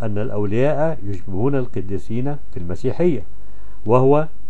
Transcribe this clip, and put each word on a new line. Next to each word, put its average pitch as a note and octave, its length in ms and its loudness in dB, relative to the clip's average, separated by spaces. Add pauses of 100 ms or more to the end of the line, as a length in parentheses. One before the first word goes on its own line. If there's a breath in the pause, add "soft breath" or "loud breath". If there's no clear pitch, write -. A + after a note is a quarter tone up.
أن G#2 160 0
الأولياء B2 880 0
يشبهون G2+ 500 0
القديسين A#2+ 840 0 (160)
في - 40 -2
المسيحية، A2+ 680 0 (640 soft breath)
وهو C3+ 420 4 (220)